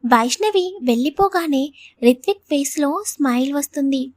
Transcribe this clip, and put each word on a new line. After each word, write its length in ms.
వైష్ణవి 760
వెళ్ళిపోగానే 920
రిత్విక్ 360
ఫేస్లో 680
స్మైల్ 460
వస్తుంది. 640